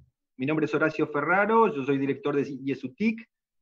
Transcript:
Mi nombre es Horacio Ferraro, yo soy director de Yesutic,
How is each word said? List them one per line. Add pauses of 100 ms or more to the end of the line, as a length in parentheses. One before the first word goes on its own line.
(360)
Mi
nombre
es
Horacio
Ferraro,
yo
soy
director
de
Yesutic, (340)